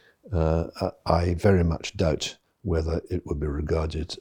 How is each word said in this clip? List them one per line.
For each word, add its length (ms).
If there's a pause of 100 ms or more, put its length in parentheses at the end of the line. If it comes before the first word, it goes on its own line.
(320)
Uh, 360 (380)
I, 60
I 220
very 300
much 320
doubt 400 (260)
whether 480
it 160
would 140
be 80
regarded 720